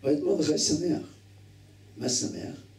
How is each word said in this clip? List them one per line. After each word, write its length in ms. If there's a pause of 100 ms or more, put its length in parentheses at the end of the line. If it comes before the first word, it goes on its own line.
רואה 120
את 80
מרדכי 360
שמח. 440 (920)
מה 120
שמח? 480 (220)